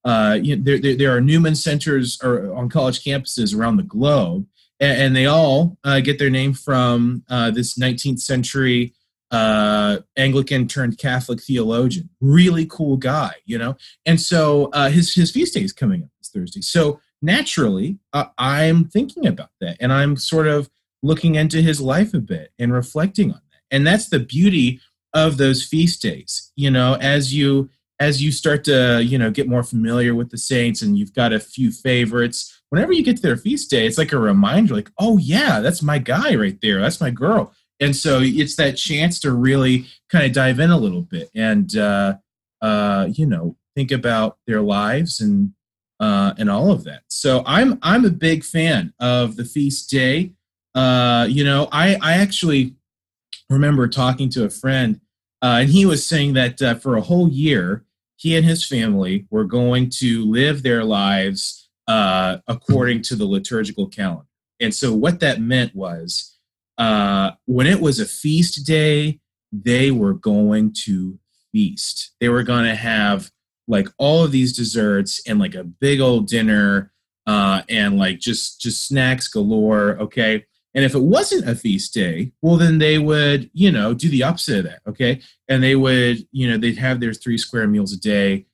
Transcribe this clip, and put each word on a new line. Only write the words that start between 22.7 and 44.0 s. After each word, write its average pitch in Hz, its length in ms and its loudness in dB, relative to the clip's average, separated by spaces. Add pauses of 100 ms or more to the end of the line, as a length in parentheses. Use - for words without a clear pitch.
reflecting 156 580 -2
on - 100 -12 (100)
that. - 100 -20 (160)
And 143 100 2
that's 208 220 2
the 147 120 0
beauty 131 600 0 (320)
of 156 260 2
those 135 260 2
feast 165 380 0
days, - 540 -8
you 139 140 0
know, 127 300 2
as 139 340 0
you, 139 360 0 (280)
as 143 240 0
you 151 80 0
start 147 340 -2
to, 127 380 4
you 127 140 0
know, 113 140 2
get 123 180 -2
more 120 140 0
familiar 120 520 0
with 120 160 -4
the 117 60 -14
saints 120 460 -2
and 101 160 2
you've 101 160 -4
got 117 180 0
a 107 80 0
few 120 300 -2
favorites, 120 960 -2
whenever 262 240 0
you 320 100 2
get 247 140 2
to - 60 -8
their 131 140 0
feast 277 340 -6
day, 113 160 2
it's 113 120 -2
like 151 140 -2
a 135 60 0
reminder, 113 560 4
like, 104 240 -6
"Oh 220 180 2
yeah, 156 440 2
that's 165 220 -2
my 147 160 0
guy 175 360 0
right 101 260 -2
there. 104 200 0
That's 139 200 -2
my 135 100 -2
girl." 160 440 -2 (260)
And 139 160 0
so 135 260 0
it's - 340 0
that 139 200 0
chance 165 440 -2
to 139 120 -2
really 131 540 2 (240)
kind 151 160 2
of 123 60 0
dive 131 280 0
in 165 100 4
a 175 80 6
little 92 240 -2
bit 85 320 -10
and, 107 420 0
uh, 101 400 0 (440)
uh, 104 500 0
you 151 160 -2
know, 85 300 -2 (180)
think 135 180 -4
about 113 540 -2